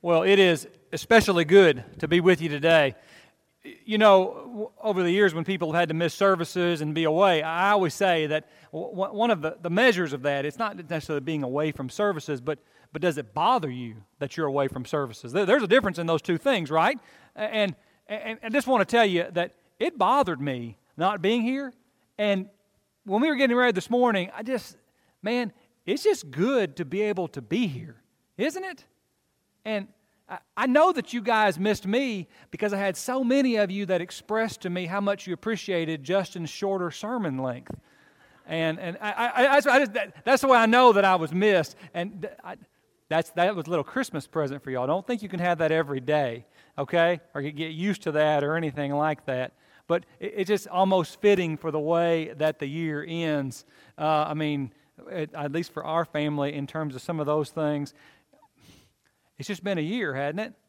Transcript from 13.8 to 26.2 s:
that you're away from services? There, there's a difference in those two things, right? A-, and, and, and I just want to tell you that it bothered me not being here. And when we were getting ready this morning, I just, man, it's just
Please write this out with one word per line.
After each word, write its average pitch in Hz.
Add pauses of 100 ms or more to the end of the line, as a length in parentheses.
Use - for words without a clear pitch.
that 139
you're 160
away 139
from 127
services? 127
There, 190
there's 240
a 202
difference 196
in 170
those 165
two 170
things, 180
right? 175 (380)
A-, -
and, 214 (320)
and, 220
and 226
I -
just 262
want 233
to -
tell 233
you 175
that 175 (240)
it 269
bothered 202
me 123 (180)
not 185
being 220
here. 262 (440)
And 202 (560)
when 208
we 302
were 302
getting 247
ready 247
this 180
morning, 226
I 220
just, 240 (440)
man, 233 (340)
it's 214
just 359